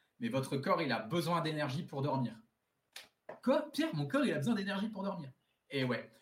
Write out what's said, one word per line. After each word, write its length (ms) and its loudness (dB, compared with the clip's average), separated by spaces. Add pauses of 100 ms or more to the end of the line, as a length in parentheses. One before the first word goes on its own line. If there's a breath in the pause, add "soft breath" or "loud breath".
(200 soft breath)
mais 80 -2
votre 280 0
corps, 260 2
il 100 2
a 80 0
besoin 400 2
d'énergie 420 0
pour 200 -4
dormir. 340 0 (1040)
Quoi ? 300 2
Pierre, 220 0
mon 120 0
corps, 180 2
il 80 4
a 60 0
besoin 160 2
d'énergie 340 -2
pour 140 -6
dormir. 280 -4 (400)
Et 140 0
ouais, 260 -2 (120)